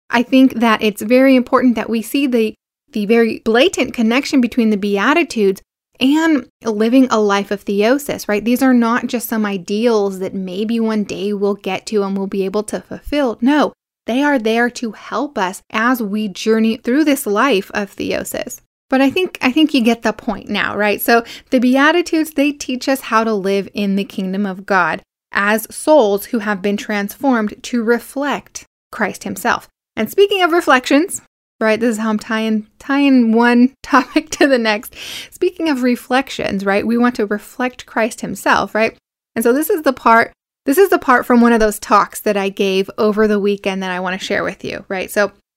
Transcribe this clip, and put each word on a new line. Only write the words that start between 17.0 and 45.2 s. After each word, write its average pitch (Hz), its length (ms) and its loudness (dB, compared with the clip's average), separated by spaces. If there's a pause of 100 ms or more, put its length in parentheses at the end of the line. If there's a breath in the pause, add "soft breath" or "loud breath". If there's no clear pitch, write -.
this 277 220 0
life 208 460 0
of 202 220 -6
theosis. - 680 -6 (280)
But 262 120 2
I 269 100 4
think, 370 300 -4
I 254 100 0
think 302 240 2
you 269 60 2
get 226 220 0
the 220 100 -2
point - 360 -10
now, - 280 -2
right? 208 240 0
So 233 240 2 (260 loud breath)
the 262 80 2
Beatitudes, 311 760 2
they 285 200 0
teach 262 360 -8
us 269 120 -2
how 226 240 0
to 220 100 -2
live 196 380 -2
in 196 240 -2
the 196 80 0
kingdom 190 420 -6
of 190 200 -10
God 180 360 0 (300)
as 208 420 -2
souls 214 520 2
who 247 140 -4
have 202 220 -6
been 202 140 -2
transformed 208 840 -4
to 240 200 -4
reflect 233 800 -4 (280)
Christ 202 320 -6
himself. - 440 -4 (260)
And 220 160 -4
speaking 403 320 2
of 339 100 2
reflections, 311 680 2 (380)
right, 214 180 0
this 233 140 0
is 214 60 -6
how 220 120 -4
I'm 214 80 -2
tying, 220 500 -4 (100)
tying 269 540 2
one 240 460 4
<laughs> - 40 -20
topic - 480 0
to - 160 2
the 269 120 4
next. 220 360 -4 (360 loud breath)
Speaking 349 380 -4
of 262 140 -2
reflections, 247 800 -2
right, 202 220 0
we 233 120 0
want 247 180 2
to 214 100 -2
reflect 214 600 -6
Christ 226 360 -4
himself, 202 520 -2
right? 220 220 0 (380)
And 233 80 -2
so 233 100 4
this 302 180 0
is 349 120 -2
the 262 100 2
part, 226 400 2 (320)
this 277 140 2
is 381 100 6
the 349 100 2
part 254 280 2
from 247 140 4
one 233 120 6
of 226 80 4
those 214 180 0
talks 196 420 0
that 208 160 0
I 196 120 -2
gave 196 500 -2
over 214 300 2
the 208 120 0
weekend 196 420 -2
that 185 80 -6
I 180 100 -6
want 185 180 -4
to - 60 -12
share - 180 -2
with - 220 -8
you, - 240 -10
right? 190 220 -8
So 208 220 -2 (240)